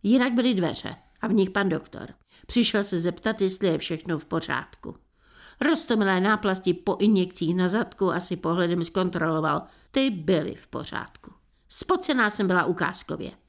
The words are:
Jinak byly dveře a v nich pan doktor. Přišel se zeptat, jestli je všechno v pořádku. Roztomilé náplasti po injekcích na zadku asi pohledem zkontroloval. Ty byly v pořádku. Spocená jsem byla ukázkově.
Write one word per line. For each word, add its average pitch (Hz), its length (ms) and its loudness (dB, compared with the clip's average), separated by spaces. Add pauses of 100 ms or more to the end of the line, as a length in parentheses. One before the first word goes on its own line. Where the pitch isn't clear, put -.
Jinak 247 300 4
byly 240 200 2
dveře 170 420 -2 (260)
a - 60 -4
v 185 60 0
nich 196 160 4
pan 196 200 0
doktor. - 400 -6 (380)
Přišel 220 360 2
se 196 160 -2
zeptat, 180 420 -2
jestli 190 260 0
je 160 100 2
všechno 160 400 -4
v 156 80 -10
pořádku. - 720 -6 (680)
Roztomilé 208 600 2
náplasti 190 520 0
po - 260 -2
injekcích 185 560 2
na 185 120 2
zadku 190 440 0
asi 180 240 -4
pohledem 170 480 0
zkontroloval. 165 800 -2 (280)
Ty 269 180 2
byly 175 460 -2
v - 120 -20
pořádku. - 680 -10 (360)
Spocená 254 600 0
jsem 202 180 0
byla 180 180 2
ukázkově. - 680 -4 (160)